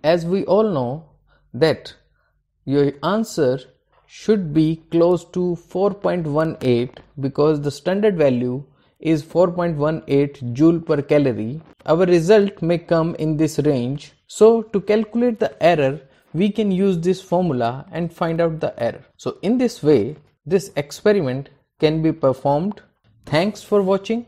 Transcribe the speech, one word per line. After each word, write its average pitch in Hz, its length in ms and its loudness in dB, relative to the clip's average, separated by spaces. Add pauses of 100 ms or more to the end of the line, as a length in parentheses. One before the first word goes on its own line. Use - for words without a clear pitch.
As 165 200 2
we 185 200 -2
all 208 180 2
know 151 460 -4 (440)
that 143 400 0 (720)
your 139 280 0 (100)
answer 165 560 -2 (480)
should 190 460 -2
be 160 360 0
close 170 340 2 (100)
to 180 220 -2
four 190 380 -4
point 180 320 -4
one 156 360 -2
eight 123 380 0 (200)
because 147 420 0
the 143 80 -4
standard 196 480 -2
value 127 460 0 (360)
is 156 220 0
four 175 300 2
point 175 260 -4
one 156 300 -2
eight 143 340 0 (120)
joule 160 260 4
per 151 240 -2
calorie. 135 580 0 (240)
Our 165 200 2
result 180 580 2
may 165 160 0
come 165 360 -2
in 156 220 -2
this 156 220 0
range. 139 540 -2 (120)
So 226 380 4
to 202 180 -4
calculate 226 580 -2
the - 120 -2 (120)
error, 151 380 2 (320)
we 190 160 0
can 208 220 -2
use 185 280 0
this 185 220 -2
formula 135 680 -2
and 170 200 -6
find 165 300 -4
out 160 180 -2
the 151 220 -4
error. 117 240 -6 (120)
So - 260 -8
in 240 160 0
this 240 240 -2
way, 135 320 2 (300)
this 175 300 -2
experiment 147 720 -2 (300)
can 156 220 0
be 160 100 2
performed. 147 680 -2 (440)
Thanks 180 360 -2
for 202 220 0
watching. 196 440 -2